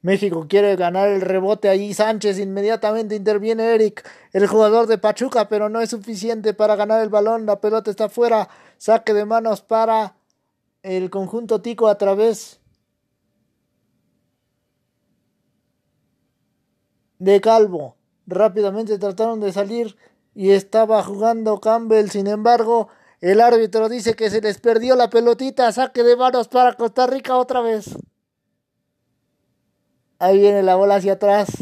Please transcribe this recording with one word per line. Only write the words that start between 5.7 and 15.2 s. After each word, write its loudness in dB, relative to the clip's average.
es -4
suficiente -6
para 2
ganar 0
el -4
balón. 0
La -2
pelota -2
está -4
fuera. 0
Saque 0
de 0
manos -4
para -2
el -6
conjunto -6
tico -2
a 2
través -2